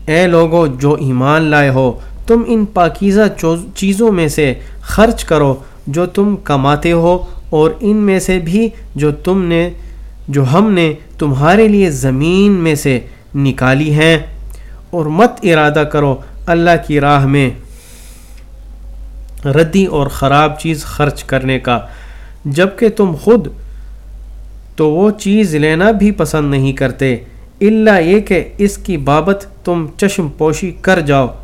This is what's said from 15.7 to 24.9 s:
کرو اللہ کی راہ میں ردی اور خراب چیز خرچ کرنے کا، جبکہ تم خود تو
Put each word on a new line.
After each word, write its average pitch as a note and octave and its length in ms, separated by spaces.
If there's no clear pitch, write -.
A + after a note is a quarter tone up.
کرو C#3+ 240
اللہ E3+ 240
کی D3 140
راہ C#3 260
میں C3+ 240
ردی D#3+ 380
اور D3+ 220
خراب D3 520
چیز D#3 260
خرچ - 400
کرنے C3 340
کا، A#2+ 220
جبکہ F#3 440
تم G3+ 340
خود A3 260
تو D#3 140